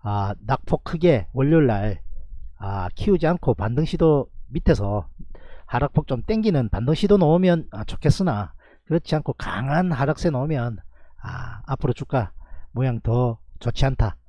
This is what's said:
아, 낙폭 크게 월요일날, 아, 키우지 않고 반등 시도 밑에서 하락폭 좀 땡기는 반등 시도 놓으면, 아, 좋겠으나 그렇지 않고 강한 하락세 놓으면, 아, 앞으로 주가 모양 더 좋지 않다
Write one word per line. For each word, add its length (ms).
아, 320
낙폭 380
크게 500
월요일날, 680
아, 380
키우지 320
않고 260
반등 300
시도 440
밑에서 580
하락폭 420
좀 140
땡기는 480
반등 240
시도 240
놓으면, 520
아, 140
좋겠으나 680
그렇지 280
않고 200
강한 580
하락세 380
놓으면, 480
아, 440
앞으로 260
주가 400
모양 280
더 380
좋지 260
않다 300